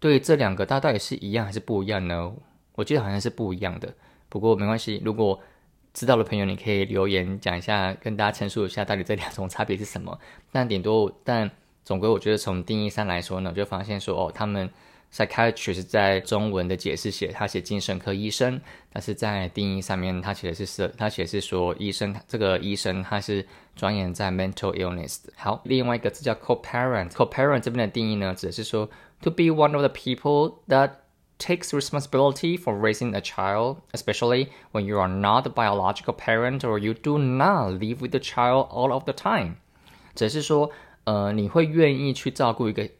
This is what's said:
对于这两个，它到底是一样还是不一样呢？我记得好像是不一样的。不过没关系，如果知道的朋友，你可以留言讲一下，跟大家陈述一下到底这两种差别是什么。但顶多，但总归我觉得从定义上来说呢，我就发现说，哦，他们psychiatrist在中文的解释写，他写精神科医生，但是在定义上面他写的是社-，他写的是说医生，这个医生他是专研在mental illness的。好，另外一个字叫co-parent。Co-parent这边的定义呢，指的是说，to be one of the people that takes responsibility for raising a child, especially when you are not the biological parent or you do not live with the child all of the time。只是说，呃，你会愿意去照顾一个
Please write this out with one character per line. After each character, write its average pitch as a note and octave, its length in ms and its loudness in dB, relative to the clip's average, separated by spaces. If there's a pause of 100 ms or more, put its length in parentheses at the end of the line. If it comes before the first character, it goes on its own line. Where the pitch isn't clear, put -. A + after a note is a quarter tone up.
对 D3+ 160 6
于 - 20 8
这 D#3 160 4
两 A2 220 2
个， G2 100 0
它 C3+ 140 0
到 D3+ 100 2
底 A2 80 2
是 - 160 -6
一 G2+ 160 -6
样 A2 160 0
还 G2 60 -8
是 G#2+ 80 -4
不 G2+ 240 -2
一 - 20 -6
样 G2+ 220 -2
呢？ F2 260 -4 (400)
我 G#2 80 -4
记 D3 140 0
得 C#3 40 4
好 G2+ 80 -4
像 G2 120 -2
是 G#2 100 -2
不 G2 240 -4
一 F#2 60 -8
样 F#2 180 -4
的。 - 160 -10 (360)
不 G2+ 100 -6
过 A2 160 6
没 G2+ 100 0
关 A2 100 2
系， G#2+ 280 -4
如 G#2+ 100 0
果 G2+ 240 2 (540)
知 - 120 -8
道 B2 120 6
的 A2 80 4
朋 A2 120 -2
友， G2+ 80 2
你 F#2+ 120 -2
可 - 120 -6
以 G2 180 2
留 G2 200 2
言 F#2+ 320 0
讲 F2+ 180 -2
一 F2 40 -4
下， F#2+ 420 0
跟 G#2+ 140 -4
大 G#2 80 2
家 G#2 80 2
陈 G#2 180 -4
述 G2+ 160 -2
一 - 20 -4
下 G2+ 160 -2
到 G2+ 120 0
底 F#2+ 80 -2
这 G#2+ 100 0
两 - 160 -6
种 F#2+ 180 -6
差 G#2+ 160 -4
别 G2+ 120 -2
是 G#2 80 -6
什 G2+ 160 -10
么。 F2 180 -12 (320)
但 B2+ 180 0
顶 G2 140 0
多， G#2+ 300 4 (100)
但 A2+ 260 0 (360)
总 F#2+ 160 -2
归 G#2+ 80 2
我 G#2+ 100 4
觉 G#2 140 0
得 G#2+ 40 4
从 F#2 280 -2
定 G#2+ 200 -2
义 G2+ 60 -2
上 G#2+ 160 -2
来 F2 160 -2
说 F#2 180 -6
呢， F#2 100 -4
我 F2 40 -8
就 G2+ 100 0
发 F#2+ 200 -6
现 G2+ 160 -4
说， F#2 160 -2
哦， F2+ 180 -2
他 A2 100 -4
们 G2+ 240 -2 (440)
psychiatrist G#2+ 720 0
在 G2 320 4
中 G#2 320 0
文 F2+ 160 0
的 F#2 100 -2
解 E2+ 200 -4
释 G2 160 -4
写， F#2 160 -4
他 - 180 -4
写 F#2+ 140 -4
精 G2+ 200 -4
神 F#2+ 160 -4
科 G2 160 -4
医 G2+ 160 -4
生， B2+ 320 0 (320)
但 G2+ 80 -6
是 G#2 140 -6
在 G2+ 360 -2
定 G2 280 -2
义 - 20 -4
上 F#2+ 160 -4
面 F#2 240 -2
他 F#2+ 140 -4
写 F#2+ 140 -6
的 E2 60 -4
是 F#2+ 120 -6
社-， F#2 220 -4 (100)
他 G#2+ 100 0
写 G2+ 140 -4
的 E2+ 60 -4
是 G2+ 120 -2
说 F2+ 380 -2
医 G2+ 140 -4
生， G2+ 200 -4 (140)
这 - 100 -8
个 F#2+ 220 2
医 G2 160 -4
生 F#2 300 -2
他 G2+ 160 -4
是 G2 260 -4 (300)
专 G#2 180 0
研 F#2 180 -2
在 F#2+ 200 -2
mental F#2+ 420 -2
illness F2+ 500 -6
的。 - 120 -20
好， - 260 -4
另 B2+ 240 0
外 A#2+ 80 2
一 A#2 60 -4
个 B2 100 0
字 - 140 -16
叫 A#2 100 0
co-parent。 A#2+ 760 -2
Co-parent C3+ 500 2
这 A#2 100 -4
边 A#2 160 0
的 G2 60 -4
定 A2+ 180 0
义 G#2+ 60 0
呢， F#2+ 180 -2
指 F#2 140 -8
的 E2+ 40 -6
是 A2 120 -6
说， G#2+ 260 -2 (300)
to E3+ 100 0
be E3+ 140 2
one D3+ 320 4
of C#3+ 40 2
the C#3 80 4
people D3 640 2 (120)
that C3+ 240 6 (460)
takes - 340 -2
responsibility C#3+ 840 2
for F3 160 -4
raising A2 400 0
a G2 80 -2
child, G#2 580 -2 (120)
especially B2 560 0 (240)
when G#2+ 120 -2
you G2+ 140 0
are F#2+ 120 4
not G2+ 340 4
the C#3 100 -2
biological G#2 640 0
parent A#2+ 440 0
or A2+ 180 0
you G#2+ 160 0
do D3 240 0
not C3+ 540 4
live G#2+ 240 -4
with B2 160 -6
the C3 80 2
child B2+ 480 2
all B2 240 0
of C3+ 100 -2
the C#3 100 -4
time。 C3+ 440 -2 (580)
只 A2 140 0
是 C#3 120 -2
说， D3 300 2 (320)
呃， G#2 300 0
你 G#2 160 2
会 D#3+ 180 4
愿 D3+ 320 4
意 C#3 140 0
去 - 180 -4
照 B2+ 220 2
顾 A#2 160 0
一 G#2+ 40 0
个 G#2 160 -2 (120)